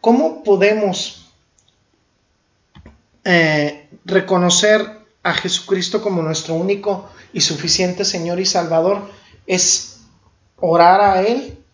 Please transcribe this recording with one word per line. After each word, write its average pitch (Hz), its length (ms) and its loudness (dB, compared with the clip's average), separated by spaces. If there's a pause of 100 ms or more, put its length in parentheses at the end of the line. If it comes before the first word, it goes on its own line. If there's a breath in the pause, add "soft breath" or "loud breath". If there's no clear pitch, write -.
¿Cómo 233 420 2
podemos, 202 880 0 (1900)
eh, 156 640 0 (160)
reconocer 185 960 2 (240)
a 170 100 -2
Jesucristo 190 680 -4
como 190 200 -2
nuestro 160 340 -6
único 196 540 -4 (220 loud breath)
y 185 80 -6
suficiente 180 640 -2
Señor 175 380 -4
y 190 40 -2
Salvador? 175 640 0 (360 loud breath)
Es - 560 -2 (580)
orar 170 400 4
a 190 220 2
Él 240 360 -4 (160)